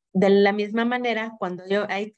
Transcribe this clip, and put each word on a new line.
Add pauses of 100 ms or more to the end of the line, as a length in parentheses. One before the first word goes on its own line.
(120)
De
la
misma
manera,
cuando
yo,
hay